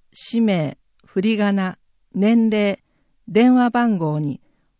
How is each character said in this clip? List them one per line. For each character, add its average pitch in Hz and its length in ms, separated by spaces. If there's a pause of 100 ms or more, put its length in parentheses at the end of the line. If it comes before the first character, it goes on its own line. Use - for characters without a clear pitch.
(140)
氏 - 260
名、 190 380 (280)
振 - 160
り 214 160
仮 202 180
名、 185 220 (360)
年 226 360
齢、 208 320 (460)
電 240 280
話 247 160
番 233 260
号 156 220
に、 147 220 (380)